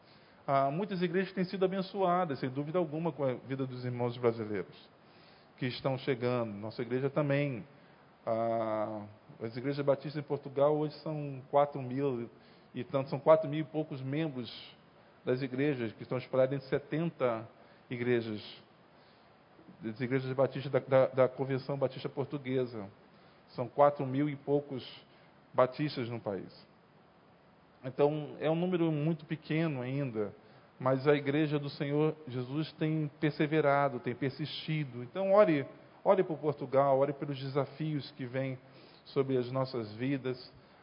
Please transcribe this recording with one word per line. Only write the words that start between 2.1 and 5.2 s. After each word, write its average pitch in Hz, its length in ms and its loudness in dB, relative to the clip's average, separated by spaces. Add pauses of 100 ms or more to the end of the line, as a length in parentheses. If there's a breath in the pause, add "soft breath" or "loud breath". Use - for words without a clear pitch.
sem 135 120 -2
dúvida 147 280 -4
alguma, 160 320 -2
com 147 140 -4
a 131 80 2
vida 131 340 -4
dos 123 180 -8
irmãos 123 340 -2
brasileiros 110 580 0 (800 loud breath)